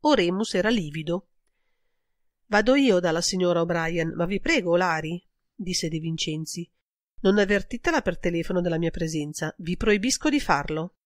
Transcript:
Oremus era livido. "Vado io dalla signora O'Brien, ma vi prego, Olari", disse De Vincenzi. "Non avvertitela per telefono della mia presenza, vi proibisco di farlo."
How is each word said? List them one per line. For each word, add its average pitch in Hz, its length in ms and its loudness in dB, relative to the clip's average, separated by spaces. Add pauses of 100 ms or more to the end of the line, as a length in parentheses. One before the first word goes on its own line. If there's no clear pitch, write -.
Oremus 202 480 2
era 185 140 0
livido. 165 600 -4 (1160)
"Vado 214 300 4
io 233 240 6
dalla 175 220 0
signora 175 400 2
O'Brien, 165 520 -2
ma 170 120 -2
vi 190 120 -2
prego, 202 340 0
Olari", 170 480 0 (320)
disse 175 360 -4
De 160 100 -4
Vincenzi. 160 720 -6 (520)
"Non 202 160 4
avvertitela 202 640 0
per 180 160 -2
telefono 170 420 -2
della 170 180 0
mia 165 140 0
presenza, 156 680 -4
vi 175 180 -4
proibisco 214 520 0
di 196 100 2
farlo." 156 680 -2